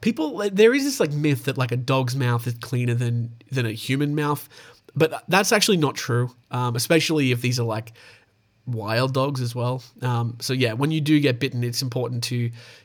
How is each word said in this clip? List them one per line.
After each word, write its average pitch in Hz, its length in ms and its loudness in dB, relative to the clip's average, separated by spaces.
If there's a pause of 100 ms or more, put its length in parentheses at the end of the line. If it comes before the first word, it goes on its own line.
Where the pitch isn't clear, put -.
People, 294 340 -2
like, 202 200 -2
there 226 180 8
is 277 100 2
this, 277 160 -4
like, 147 140 0
myth 147 320 0
that, 135 120 -2
like, 123 140 0
a 123 60 -2
dog's 131 380 0
mouth 120 300 0
is 120 100 -4
cleaner 123 380 -2
than, 117 380 -2 (200)
than 131 140 -2
a 110 60 -2
human 143 440 -2
mouth, 147 340 -2 (480)
but 151 320 0
that's 190 240 4
actually 208 240 4
not 139 180 2
true, 123 340 -2 (220)
um, 123 240 -2
especially 151 560 2
if 120 80 0
these 123 180 0
are, 120 60 -2
like, 110 300 -6 (720)
wild 117 480 0
dogs 135 280 0
as 117 120 -2
well. 123 300 -2 (180)
Um, 120 380 -2
so - 140 -4
yeah, 127 180 2
when 139 180 0
you 160 120 0
do 147 180 4
get 131 180 2
bitten, 127 280 -2
it's 120 160 -4
important 123 420 -4
to, 120 260 -2 (360)